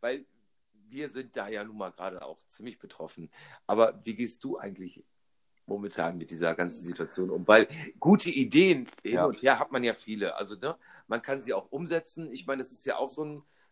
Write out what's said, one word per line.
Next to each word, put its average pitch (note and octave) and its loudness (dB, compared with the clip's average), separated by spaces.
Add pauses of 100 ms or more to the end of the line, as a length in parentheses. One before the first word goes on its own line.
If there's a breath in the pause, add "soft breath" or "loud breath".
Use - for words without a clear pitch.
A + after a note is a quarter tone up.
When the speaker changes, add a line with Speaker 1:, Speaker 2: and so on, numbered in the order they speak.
Speaker 1:
weil B2+ -4 (480)
wir A2+ -12
sind B2+ -12
da G#2 -6
ja G#2+ -6
nun G#2+ -16
mal F#2+ -8
gerade F2+ -10
auch C#2+ -14
ziemlich - -16
betroffen. - -14 (360 loud breath)
Aber G#2+ 4
wie A2+ -6
gehst A2+ -6
du C3+ -6
eigentlich F#2 -12 (640)
momentan F2+ -4
mit D#2+ -12
dieser E2 -2
ganzen E2 -4
Situation F2 -6
um? F2 -4
Weil A2 10 (320 loud breath)
gute F3 6
Ideen C3+ 6 (180)
hin G#2+ -2
Speaker 2:
Ja. F2+ 4
Speaker 1:
und - 0
her B2+ 6
hat C3+ -4
man B2+ 0
ja A2+ 2
viele. G2+ -4
Also, G2+ -8
ne, C#3 -6 (320 soft breath)
man A2+ -2
kann C3+ -4
sie A#2 -4
auch G2 -6
umsetzen. E3 -4
Ich C3+ -12
meine, C3+ -4
das - -10
ist - -12
ja B2 -2
auch C3+ -2
so D3+ -6
ein, D3+ -12 (280)